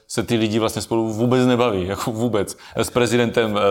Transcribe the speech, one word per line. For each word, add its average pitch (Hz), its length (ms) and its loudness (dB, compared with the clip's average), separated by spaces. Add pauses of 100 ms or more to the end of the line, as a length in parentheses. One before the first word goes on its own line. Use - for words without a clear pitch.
se - 160 -4
ty 120 120 0
lidi 110 240 0
vlastně 107 220 -2
spolu 113 320 -2
vůbec 123 320 2
nebaví, 117 420 2
jako 98 240 -4
vůbec. 107 460 -2 (180)
S - 140 -2
prezidentem, 113 720 0 (120)